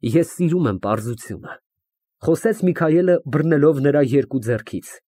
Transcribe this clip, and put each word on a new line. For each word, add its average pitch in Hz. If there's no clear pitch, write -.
Ես 160
սիրում 165
եմ 95
պարզությունը», 110
խոսեց 208
Միքայելը, 175
բռնելով 151
նրա 143
երկու 131
ձեռքից։ 107